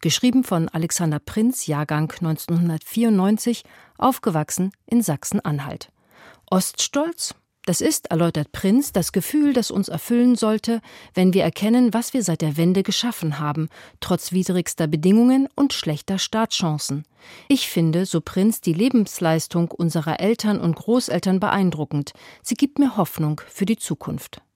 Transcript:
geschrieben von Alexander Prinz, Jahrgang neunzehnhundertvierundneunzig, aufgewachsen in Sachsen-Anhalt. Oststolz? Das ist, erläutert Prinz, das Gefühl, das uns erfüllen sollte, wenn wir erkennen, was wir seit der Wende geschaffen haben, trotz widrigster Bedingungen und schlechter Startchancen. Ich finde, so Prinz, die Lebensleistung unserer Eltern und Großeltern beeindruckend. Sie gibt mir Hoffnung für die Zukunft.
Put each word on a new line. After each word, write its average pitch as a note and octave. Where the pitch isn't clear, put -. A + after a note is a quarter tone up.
geschrieben B3
von E3
Alexander D#3+
Prinz, -
Jahrgang D3+
neunzehnhundertvierundneunzig, F#3
aufgewachsen F#3
in A#3
Sachsen-Anhalt. D3+
Oststolz? -
Das -
ist, -
erläutert D#3+
Prinz, A#3
das -
Gefühl, C#4+
das B3
uns -
erfüllen A#3+
sollte, A3
wenn F#3
wir F#3
erkennen, A3
was A#3
wir C4
seit F3
der D3+
Wende F3+
geschaffen F3+
haben, D#3
trotz -
widrigster F3+
Bedingungen A3
und C#4
schlechter E3+
Startchancen. D#3
Ich C4+
finde, E3
so E3
Prinz, G3+
die E3+
Lebensleistung E3+
unserer D#3+
Eltern G#3+
und E3
Großeltern F#3+
beeindruckend. D#3
Sie -
gibt -
mir C4+
Hoffnung D#3
für -
die A3
Zukunft. -